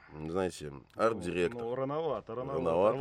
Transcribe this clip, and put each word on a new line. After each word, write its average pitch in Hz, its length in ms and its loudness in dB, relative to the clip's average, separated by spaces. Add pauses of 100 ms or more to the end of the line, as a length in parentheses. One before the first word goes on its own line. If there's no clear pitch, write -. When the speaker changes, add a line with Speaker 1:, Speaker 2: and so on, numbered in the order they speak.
(280)
Speaker 1:
знаете, 85 420 -2
Speaker 2:
Ну, 69 120 -14 (140)
Speaker 1:
арт-директор. 90 680 0
Speaker 2:
ну, 117 120 -4
рановато, 135 600 -4
рановато 135 240 -4
Speaker 1:
Рановато? 110 420 4